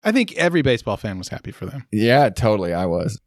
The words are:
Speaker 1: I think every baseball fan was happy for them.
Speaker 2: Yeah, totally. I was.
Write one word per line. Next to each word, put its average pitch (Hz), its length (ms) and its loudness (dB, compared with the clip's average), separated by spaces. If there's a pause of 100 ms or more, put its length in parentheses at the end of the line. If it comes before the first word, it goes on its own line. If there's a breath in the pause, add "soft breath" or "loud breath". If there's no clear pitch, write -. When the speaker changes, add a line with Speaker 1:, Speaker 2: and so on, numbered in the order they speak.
Speaker 1:
I 220 80 0
think 240 220 0
every 170 280 2
baseball 117 360 0
fan 98 220 -6
was 90 100 -12
happy - 220 -12
for - 160 -14
them. 135 240 -12
Speaker 2:
Yeah, 117 380 4
totally. 98 440 0
I 90 140 -2
was. 87 400 -2